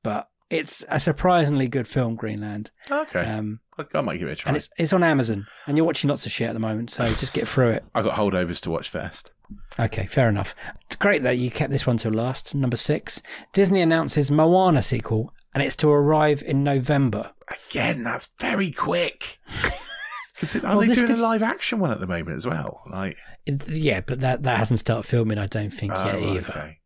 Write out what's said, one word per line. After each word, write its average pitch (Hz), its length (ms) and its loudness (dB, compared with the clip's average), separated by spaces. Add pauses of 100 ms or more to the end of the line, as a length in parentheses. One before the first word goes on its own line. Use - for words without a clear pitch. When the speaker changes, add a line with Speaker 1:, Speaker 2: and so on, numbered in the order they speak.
Speaker 1:
But - 260 -4 (200)
it's 160 380 -4
a 156 100 -2
surprisingly 147 680 2
good 120 220 -2
film, 117 260 0
Greenland. 104 560 -8 (180)
Speaker 2:
Okay. 285 300 -2
Speaker 1:
Um, 110 400 -4 (180)
Speaker 2:
I, 156 60 -8 (100)
I 151 60 0
might 98 180 -2
give 143 120 -4
it - 20 -6
a 151 60 -6
try. - 140 -6
Speaker 1:
and 147 40 2
it's, - 220 -6
it's 165 160 2
on 180 100 4
Amazon, 113 420 2 (220)
and 147 80 0
you're 160 100 6
watching 147 240 0
lots - 160 -2
of 113 60 -6
shit 117 160 -2
at 113 60 -4
the 113 80 -6
moment, 110 280 -2
so 123 160 -2 (100)
just - 180 -4
get - 160 -2
through 123 220 4
it. - 180 -2
Speaker 2:
<laughs> - 40 -20
I 117 80 2
got 101 140 0
holdovers 92 460 0
to 87 100 -4
watch - 180 -4
first. - 460 -10 (420)
Speaker 1:
Okay, 104 280 -2
fair 120 240 4
enough. 101 260 -2 (300)
It's - 100 -10
great 202 280 2
that 127 140 2
you 123 140 -2
kept - 200 -2
this - 140 0
one 120 120 2
till 110 160 -2
last, 120 420 -4
number 127 220 0
six. - 440 -2 (300)
Disney 190 300 4
announces 160 500 2
Moana 165 500 6
sequel, 113 520 -2 (200)
and 139 80 0
it's - 140 0
to 151 160 4
arrive 147 500 4
in 139 220 0
November. 135 680 2 (380)
Speaker 2:
Again, 120 340 -2
that's 120 360 -6
very 202 320 -2
quick. - 680 -4 (220)
<laughs> - 140 -2 (600)
Consider, - 300 -4
are - 40 -2
Speaker 1:
Well, 208 100 4
Speaker 2:
they 226 60 6
Speaker 1:
this 247 100 6
Speaker 2:
doing 240 140 4
a - 40 4
Speaker 1:
could 233 60 0
Speaker 2:
live 226 220 2
action 226 360 -2
one 160 120 2
at - 80 -4
the 92 80 -4
moment 82 300 -4
as - 100 -8
well? - 340 -6 (100)
Like, 95 260 -6 (280)
Speaker 1:
It, 139 240 -4
yeah, 147 320 0
but 127 200 -4
that, 131 220 0
that 123 140 2
hasn't 113 220 2
started 113 280 -2
filming, 110 300 2
I 101 100 -2
don't 104 260 -4
think, 98 220 -4
Speaker 2:
Oh, 95 100 -2
Speaker 1:
yet 98 80 0
Speaker 2:
right, - 100 -2
Speaker 1:
either. 95 280 -2
Speaker 2:
okay. 78 340 -12